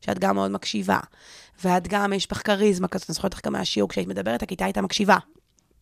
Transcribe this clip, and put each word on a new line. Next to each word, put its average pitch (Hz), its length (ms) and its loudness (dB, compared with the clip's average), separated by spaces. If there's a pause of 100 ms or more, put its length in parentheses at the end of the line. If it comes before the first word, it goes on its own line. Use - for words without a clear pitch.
שאת 196 180 -4
גם 190 160 2
מאוד 196 160 0
מקשיבה, 196 480 -2 (640)
ואת 180 240 2
גם, 202 240 0
יש 196 180 -2
בך - 140 -8
כריזמה 196 440 2
כזאת, - 220 -6
אני 160 40 -4
זוכרת 185 200 -4
לך - 120 -12
גם - 60 -2
מהשיעור, 190 360 0
כשהיית 180 200 -4
מדברת, 190 340 -4
הכיתה 185 220 -6
הייתה 196 180 -2
מקשיבה. 196 340 4 (640)